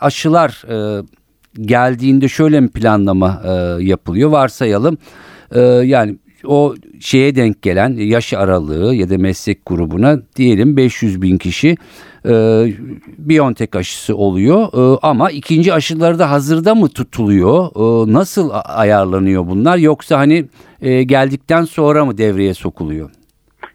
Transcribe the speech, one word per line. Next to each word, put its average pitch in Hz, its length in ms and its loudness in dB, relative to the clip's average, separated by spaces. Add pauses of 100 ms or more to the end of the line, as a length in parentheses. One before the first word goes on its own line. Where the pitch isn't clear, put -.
aşılar, 156 680 0
e, 107 340 -6 (580)
geldiğinde 127 680 2
şöyle 151 320 2
mi 123 80 2
planlama, 98 760 0
e, 90 400 -4
yapılıyor? 95 460 0
Varsayalım, 131 680 0 (520)
e, 120 100 0
yani 123 560 2 (300)
o 143 280 0 (260)
şeye 135 360 0
denk 113 260 0
gelen 98 260 0
yaş 113 460 -2
aralığı 92 600 0
ya 92 160 -2
da 95 80 -2
meslek 95 480 -4
grubuna 90 500 0 (200)
diyelim 123 400 2
beş 127 260 0
yüz 95 200 -2
bin 92 160 2
kişi, 151 380 -2 (480)
e, 123 80 0 (840)
BioNTech 143 580 0
aşısı 95 400 -6
oluyor. 104 500 2
E, 127 360 2
ama 151 280 0
ikinci 160 420 0
aşıları 165 460 -2
da 160 120 0
hazırda 160 440 0
mı 202 140 2
tutuluyor? 113 760 0
E, 113 460 0
nasıl 185 380 0
a-, 104 100 -6
ayarlanıyor 95 840 0
bunlar? 113 300 0
Yoksa 151 420 0
hani, 151 260 2 (380)
e, 127 200 0
geldikten 135 600 0
sonra 151 420 0
mı 113 140 -4
devreye 98 360 0
sokuluyor? 78 560 -10 (640)